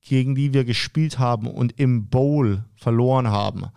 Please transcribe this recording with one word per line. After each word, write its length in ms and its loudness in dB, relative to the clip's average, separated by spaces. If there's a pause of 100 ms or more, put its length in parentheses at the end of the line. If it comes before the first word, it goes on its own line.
gegen 320 0
die 180 0
wir 140 2
gespielt 520 -2
haben 280 0
und 340 -4
im 300 0
Bowl 520 2 (120)
verloren 540 0
haben, 480 -2